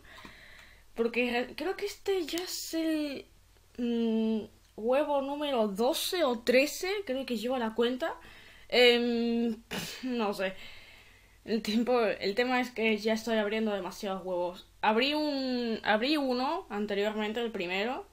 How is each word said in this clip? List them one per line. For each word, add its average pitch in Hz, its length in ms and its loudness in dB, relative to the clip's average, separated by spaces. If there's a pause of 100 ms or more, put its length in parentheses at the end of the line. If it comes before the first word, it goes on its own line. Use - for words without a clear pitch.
(960)
Porque 233 360 0
re-, 240 260 -2
creo 370 200 -4
que 403 100 -4
este 381 400 -2
ya 320 140 -4
es - 340 -8
el, 311 520 -2 (520)
mm, 220 640 0 (360)
huevo 277 460 2
número 277 460 0
doce 277 560 0
o 247 160 0
trece, 294 500 2 (160)
creo 262 180 -4
que 240 120 -2
llevo 247 220 -2
la 220 160 -2
cuenta. 254 420 -2 (520)
Em, 233 880 4 (140)
<laughs> - 320 -8
no 233 320 -2
sé. 190 200 -2 (880)
El 220 180 0
tiempo, 233 400 2
el 202 320 0
tema 247 260 2
es 247 100 -4
que 220 280 2
ya 220 160 0
estoy 220 240 0
abriendo 214 340 0
demasiados 190 520 -4
huevos. 180 420 -4 (140)
Abrí 233 340 4
un, 262 720 0
abrí 240 320 4
uno 277 540 0
anteriormente, 208 680 -2
el 233 120 -2
primero. 208 600 -2